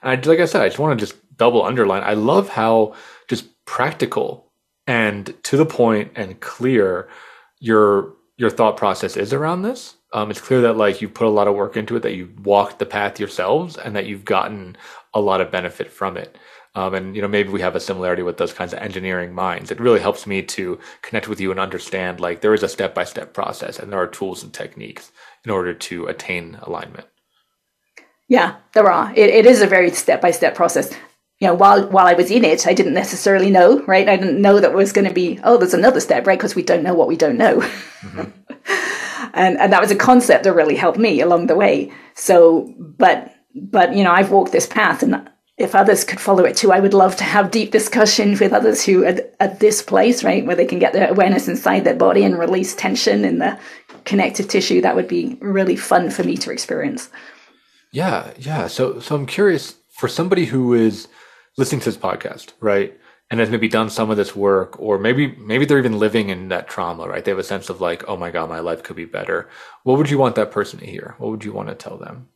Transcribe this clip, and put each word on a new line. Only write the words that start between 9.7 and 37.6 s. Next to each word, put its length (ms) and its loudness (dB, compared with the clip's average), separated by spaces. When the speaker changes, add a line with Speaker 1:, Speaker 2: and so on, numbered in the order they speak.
Speaker 1:
Um, 180 -4
it's 100 -10
clear 220 2
that, 140 2
like, 240 0
you've 140 -10
put 140 0
a 20 2
lot 160 2
of 80 2
work 220 -4
into 180 -6
it, 60 -2
that 160 -6
you 260 -14
walked 380 0
the 60 -4
path 340 -6
yourselves, 580 -4
and 160 -12
that 120 -6
you've 180 -14
gotten 520 -4
a 60 2
lot 200 0
of 120 -4
benefit 360 -8
from 280 -8
it. 200 -16
Um, 200 -4
and, 200 -8
you 80 -6
know, 60 -6
maybe 220 -2
we 100 -4
have 160 -4
a 40 -4
similarity 440 -4
with 120 -6
those 160 -4
kinds 200 -10
of 80 -12
engineering 520 -8
minds. 380 -6
It 80 -8
really 220 2
helps 260 -4
me 160 -4
to 380 -10
connect 260 -8
with 120 -10
you 120 -4
and 80 -6
understand, 580 -8
like, 220 -6
there 140 2
is 100 0
a 40 -4
step-by-step 640 -8
process, 460 -10
and 140 -14
there 80 -4
are 80 -4
tools 340 -10
and 100 -20
techniques 600 -16
in 80 -6
order 220 -2
to 320 -10
attain 560 -10
alignment. 440 -12
Speaker 2:
Yeah, 300 0
there 180 4
are. 240 -2
It, 160 6
it 160 6
is 160 2
a 60 4
very 220 2
step-by-step 680 0
process. 360 -2
You 80 0
know, 80 4
while, 340 6
while 200 6
I 60 6
was 180 2
in 120 4
it, 220 2
I 80 4
didn't 200 2
necessarily 540 0
know, 360 6
right? 240 2
I 80 4
didn't 260 0
know 160 6
that 160 4
was 180 2
gonna 200 2
be, 320 -2
"Oh, 120 6
there's 160 2
another 280 4
step," 260 0
right? 120 4
'Cause 180 -4
we 60 -2
don't 200 2
know 120 0
what 140 4
we 80 -2
don't 220 2
know. 220 4